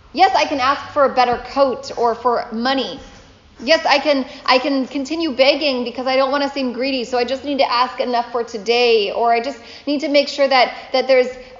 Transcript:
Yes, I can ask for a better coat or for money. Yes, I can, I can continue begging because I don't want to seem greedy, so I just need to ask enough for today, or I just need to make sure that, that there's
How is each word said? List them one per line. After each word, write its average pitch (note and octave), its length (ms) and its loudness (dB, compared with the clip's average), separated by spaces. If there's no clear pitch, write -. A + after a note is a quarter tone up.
Yes, F#4 220 4
I D4+ 100 2
can C#4+ 140 -2
ask C4+ 220 0
for C#4+ 120 4
a A3 80 2
better B3 240 2
coat C4+ 460 0
or A#3 200 2
for A#3 360 -2
money. A#3 480 -2
Yes, D#4 260 2
I C#4+ 140 4
can, C#4 260 0
I C4 120 4
can C4+ 300 -2
continue D#4 440 -4
begging C4 520 2
because A#3+ 240 -8
I C4 80 0
don't C4 160 2
want C#4 120 0
to C#4 60 -2
seem C4 240 -4
greedy, C4 300 -2
so A#3 140 -4
I B3 60 0
just B3+ 200 -6
need C#4+ 160 -4
to - 120 2
ask B3 280 -2
enough A#3+ 320 -2
for A#3 120 -2
today, A3+ 680 2
or A#3 220 2
I A#3 80 2
just C4 180 -8
need C#4+ 160 -2
to D#4 60 -2
make C#4 200 2
sure C#4 200 0
that, B3+ 260 2
that B3+ 140 0
there's B3+ 200 4